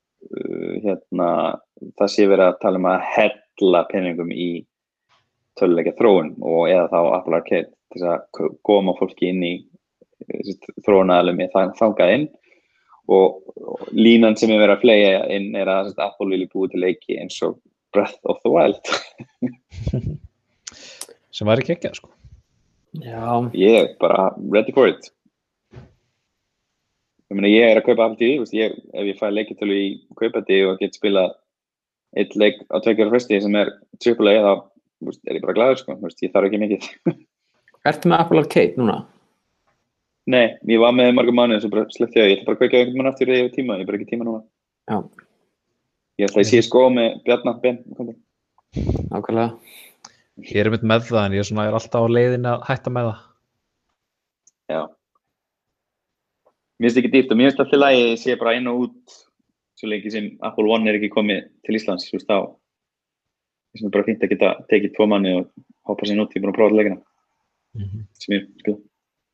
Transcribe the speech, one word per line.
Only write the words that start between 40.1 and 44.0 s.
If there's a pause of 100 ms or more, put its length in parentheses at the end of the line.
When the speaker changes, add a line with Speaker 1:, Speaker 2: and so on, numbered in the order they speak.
Speaker 1:
Nei, (240)
ég
var
með
í
marga
mánuði,
svo
bara
sleppti
ég.
Ég
ætla
bara
að
kveikja
einhvern
mann
aftur
þegar
ég
hef
tíma.
Ég
hef
bara
ekki